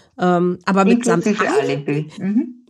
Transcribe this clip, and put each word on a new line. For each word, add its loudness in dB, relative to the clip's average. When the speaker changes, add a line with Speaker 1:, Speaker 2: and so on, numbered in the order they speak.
Speaker 1:
Ähm, 0
aber 2
mitsamt 2
Speaker 2:
Inklusive 0
Speaker 1:
Alibi? -4
Speaker 2:
Alibi. -6
Mhm. -4